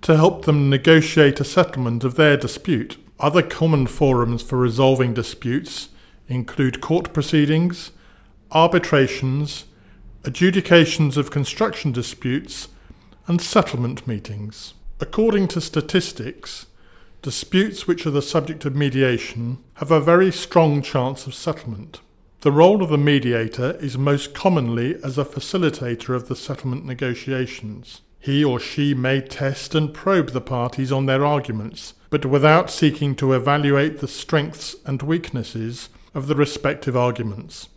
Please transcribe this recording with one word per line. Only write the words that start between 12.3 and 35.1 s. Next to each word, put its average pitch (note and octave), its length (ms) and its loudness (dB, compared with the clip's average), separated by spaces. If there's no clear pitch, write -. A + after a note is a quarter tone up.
and E3+ 140 0
settlement C3 680 -2
meetings. G#2 680 -10
According G#3 480 2
to E3 140 -4
statistics, - 1040 -6
disputes F#3+ 640 -2
which F3 180 0
are D#3+ 60 -2
the C#3+ 100 0
subject D#3 440 -4
of C#3 100 -4
mediation B2+ 840 -2
have D3 180 -2
a D#3 80 6
very F3 320 4
strong D3+ 500 2
chance C3+ 420 -4
of B2+ 80 -12
settlement. - 680 -10
The D3 100 2
role F#3 320 6
of E3+ 60 -2
the D3+ 100 2
mediator B2+ 840 0
is B2+ 160 -6
most C#3+ 380 0
commonly B2+ 680 0
as C3+ 140 -4
a C#3+ 60 0
facilitator C3 920 -4
of A#2+ 100 -8
the B2+ 80 -6
settlement C3+ 500 -8
negotiations. B2+ 1160 -8
He C#3 260 2
or B2+ 140 2
she C#3+ 340 -2
may C3 280 0
test - 560 -6
and D3+ 180 0
probe F3 360 0
the B2 100 -4
parties B2+ 500 -4
on C3+ 160 0
their C3+ 180 2
arguments, A#2+ 680 -4
but C#3 160 -2
without D3 440 4
seeking D3 460 2
to C3+ 180 2
evaluate C#3+ 680 2
the C#3 80 -6
strengths - 640 -4
and C3+ 160 -4
weaknesses B2 880 -6